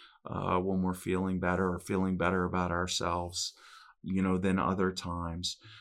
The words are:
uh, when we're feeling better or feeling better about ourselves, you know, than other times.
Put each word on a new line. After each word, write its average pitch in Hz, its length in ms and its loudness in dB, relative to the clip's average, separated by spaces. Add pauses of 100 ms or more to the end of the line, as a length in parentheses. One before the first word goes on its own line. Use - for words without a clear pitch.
(260)
uh, 92 320 -2
when 92 240 2
we're 90 120 2
feeling 92 480 0
better 90 320 2
or 87 60 -4
feeling 95 380 0
better 90 280 2
about 90 260 0
ourselves, 87 840 -2 (480)
you 95 200 0
know, 95 160 4
than 95 200 2
other 92 340 2
times. 85 640 -6 (240)